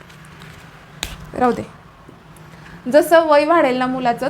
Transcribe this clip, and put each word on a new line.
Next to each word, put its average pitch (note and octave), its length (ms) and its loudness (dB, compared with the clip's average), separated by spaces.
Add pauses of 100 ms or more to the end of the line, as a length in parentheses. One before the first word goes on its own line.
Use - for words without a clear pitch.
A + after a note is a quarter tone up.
(1400)
राहू B3 140 0
दे. - 280 -10 (1120)
जसं E4 360 4
वय D4 180 2
वाढेल D4+ 300 2
ना B3+ 120 -4
मुलाचं, B3+ 420 -4